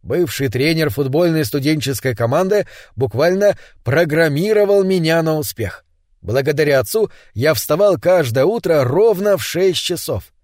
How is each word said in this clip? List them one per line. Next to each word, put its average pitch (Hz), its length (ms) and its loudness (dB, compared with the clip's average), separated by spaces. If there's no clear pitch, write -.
Бывший 139 460 -4
тренер 151 420 0
футбольной 156 520 0
студенческой 135 720 -2
команды 180 520 0
буквально 165 640 0
программировал 175 1000 2
меня 165 400 0
на 156 140 0
успех. - 460 -8
Благодаря 139 580 0
отцу - 300 -2
я 110 220 0
вставал 175 420 2
каждое 143 480 2
утро 175 380 0
ровно 196 520 2
в 117 80 -6
шесть 185 380 -2
часов. 156 500 -8